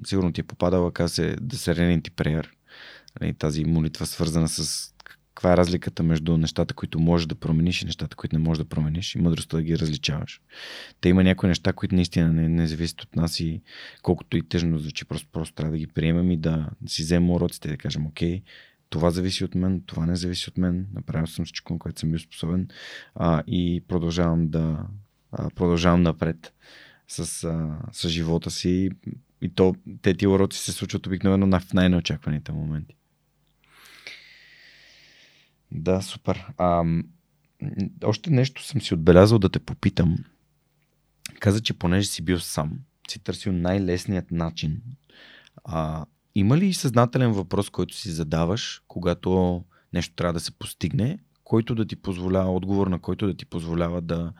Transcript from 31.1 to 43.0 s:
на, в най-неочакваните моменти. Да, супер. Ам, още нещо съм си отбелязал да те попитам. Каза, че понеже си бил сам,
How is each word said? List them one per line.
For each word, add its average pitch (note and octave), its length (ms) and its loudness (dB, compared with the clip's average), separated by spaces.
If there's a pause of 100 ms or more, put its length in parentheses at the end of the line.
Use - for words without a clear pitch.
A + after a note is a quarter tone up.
на, F#2 120 4
в - 140 -10
най-неочакваните E2 800 0
моменти. D2+ 440 -8 (2750)
Да, F2+ 300 0
супер. - 440 -6 (120)
Ам, E2+ 460 2 (1000)
още A2 260 0
нещо C3+ 340 0
съм - 180 -4
си - 120 -4
отбелязал F2+ 460 8
да F#2 100 4
те - 100 -2
попитам. - 580 2 (1200)
Каза, G#2 220 4
че - 180 -2
понеже F#2+ 280 2
си - 140 -8
бил F2 180 2
сам, D#2 320 -4 (380)